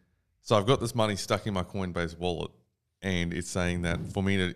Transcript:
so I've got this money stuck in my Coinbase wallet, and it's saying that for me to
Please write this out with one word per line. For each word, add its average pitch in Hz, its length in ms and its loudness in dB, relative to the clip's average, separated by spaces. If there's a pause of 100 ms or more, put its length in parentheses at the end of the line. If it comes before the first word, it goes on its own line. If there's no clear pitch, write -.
(420)
so 113 160 4
I've 98 100 2
got 135 140 4
this 117 120 -4
money 110 220 2
stuck 101 320 -2
in 104 60 -2
my 90 100 0
Coinbase 87 540 -4
wallet, 85 340 -2 (500)
and 87 320 0
it's 87 160 -4
saying 87 340 0
that 87 280 -2
for 101 100 -2
me 98 140 4
to 92 200 2